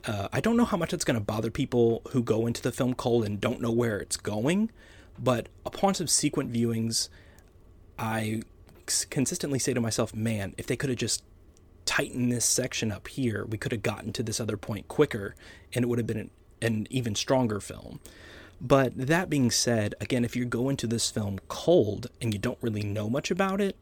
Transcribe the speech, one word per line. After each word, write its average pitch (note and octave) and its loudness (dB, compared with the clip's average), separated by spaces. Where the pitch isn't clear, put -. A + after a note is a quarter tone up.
Uh, G2+ -4
I B2+ 0
don't A3+ 2
know A#3+ 6
how G#3+ 0
much E3 -2
it's E3+ -4
gonna B2 0
bother A2 -2
people A#2 2
who B2 0
go A2+ 2
into A#2 -4
the B2+ -2
film B2 0
cold A#2+ 2
and G2+ -2
don't A#2+ -2
know A#2 0
where A2+ 2
it's - -6
going, D3 0
but A#2+ 0
upon G3 2
subsequent C#3+ 0
viewings, A2+ 0
I A2 -4
s-, - 0
consistently C#3 -2
say C3+ 0
to B2 0
myself, A2+ 0
"Man, G#2+ -4
if - -10
they C3 0
coulda B2+ -2
just - -2
tightened B2 0
this A#2+ 0
section - 0
up G2 -8
here, A2 -2
we G#2+ -6
coulda A#2+ -4
gotten G#2+ -4
to A#2+ -4
this A2+ -4
other G#2+ -2
point - -8
quicker, A2 0
and A#2+ 2
it A#2+ 0
would A#2+ 0
have A2 -2
been G#2+ -2
an, - -8
an A2 0
even A#2 0
stronger A#2 2
film." - -12
But C3 6
that E3 0
being C3 4
said, A2 2
again, A#2+ 2
if A2+ -4
you B2 0
go B2 0
into C3 0
this A2+ 0
film G2+ -2
cold A#2+ 2
and A2+ 0
you G2 -4
don't A#2+ -4
really G#2+ -2
know G#2 -2
much C3+ -2
about G3 0
it G3 0